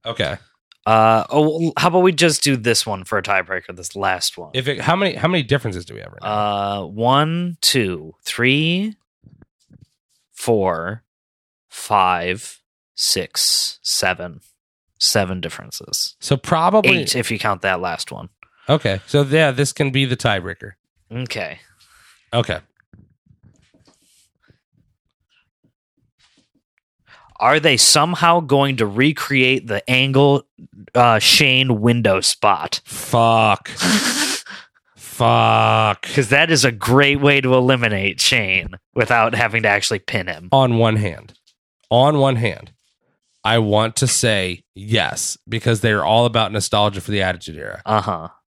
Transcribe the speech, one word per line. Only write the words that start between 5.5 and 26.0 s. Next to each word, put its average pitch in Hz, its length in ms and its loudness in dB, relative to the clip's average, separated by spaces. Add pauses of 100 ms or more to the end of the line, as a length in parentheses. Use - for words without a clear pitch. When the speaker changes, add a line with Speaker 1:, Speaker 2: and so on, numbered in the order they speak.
Speaker 1:
do - 100 -20
we 52 60 -16
have 50 120 -18
right 50 100 -20
now? 101 60 -8 (540)
Speaker 2:
Uh, 82 40 -10
one, 147 760 0
two, 90 540 -2 (100)
three, 160 720 -2 (1400)
four, 95 720 -2 (640)
five, 92 920 -2 (360)
six, - 880 -4
seven. 90 560 -4 (580)
Seven 92 420 -2
differences. - 800 -12
Speaker 1:
So - 180 -2
probably 170 680 0
Speaker 2:
Eight, - 120 -4
if 123 160 -4
you 110 80 -4
count 98 240 -2
that 92 180 -2
last 87 300 -8
one. - 200 -14 (380)
Speaker 1:
Okay. 110 380 0
So, 143 160 2
yeah, 143 300 2
this 135 200 -2
can 139 200 -2
be 135 140 0
the 120 100 -4
tiebreaker. 98 560 -4 (400)
Speaker 2:
Okay. 110 480 -10 (760)
Speaker 1:
Okay. 107 240 -2 (4000)